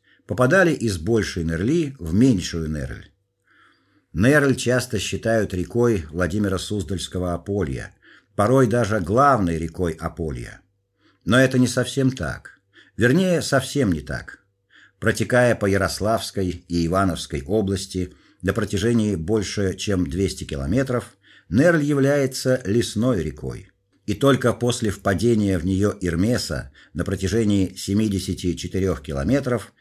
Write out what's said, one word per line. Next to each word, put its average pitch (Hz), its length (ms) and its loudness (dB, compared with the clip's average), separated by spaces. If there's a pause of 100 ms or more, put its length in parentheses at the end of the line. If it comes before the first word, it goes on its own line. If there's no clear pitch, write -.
(260)
попадали 156 480 4
из 107 240 -2
большей 92 480 0
Нерли 131 540 -2
в 82 140 -6
меньшую 92 560 2
Нерль. 64 420 -8 (1000)
Нерль 135 460 4
часто 117 420 0
считают 104 540 -2
рекой 101 560 0
Владимира 90 480 -2
Суздальского 90 760 -6
Аполья, 82 640 -6 (400)
порой 123 320 4
даже 107 320 2
главной 104 580 2
рекой 82 360 -4
Аполья. 78 640 -8 (640)
Но 117 160 4
это 131 200 4
не 127 80 4
совсем 127 440 0
так. - 480 -8 (380)
Вернее, 165 440 2
совсем 127 520 0
не 76 80 -6
так. - 420 -10 (560)
Протекая 117 540 2
по 104 140 -2
Ярославской 95 1000 -2
и 85 200 0
Ивановской 85 560 -2
области 95 720 -4 (260)
на 95 100 0
протяжении 107 640 0
больше 92 600 -2
чем 90 340 -2
двести 92 340 -2
километров, 113 720 -4 (340)
Нерль 156 340 4
является 135 840 2
лесной 117 580 0
рекой. 67 460 -10 (380)
И 101 80 0
только 127 380 4
после 117 360 -2
впадения 101 720 2
в 82 60 -4
неё 95 360 2
Ирмеса 87 680 -2 (220)
на 85 100 -4
протяжении 95 720 0
семидесяти 98 800 -2
четырёх 92 480 -2
километров 113 760 -2